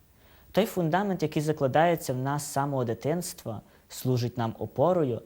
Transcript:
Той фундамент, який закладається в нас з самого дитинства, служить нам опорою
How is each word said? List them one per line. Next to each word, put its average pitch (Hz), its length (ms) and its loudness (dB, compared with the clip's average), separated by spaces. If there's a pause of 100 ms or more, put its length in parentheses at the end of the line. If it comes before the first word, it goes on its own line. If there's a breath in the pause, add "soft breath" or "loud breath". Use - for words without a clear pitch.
(520 soft breath)
Той 185 140 2
фундамент, 180 560 0
який 151 200 0
закладається 151 680 2
в 127 40 -2
нас 139 260 -2
з - 100 -10
самого 139 320 0
дитинства, 123 760 -4 (280 soft breath)
служить 123 500 -2
нам 113 200 -2
опорою 139 680 0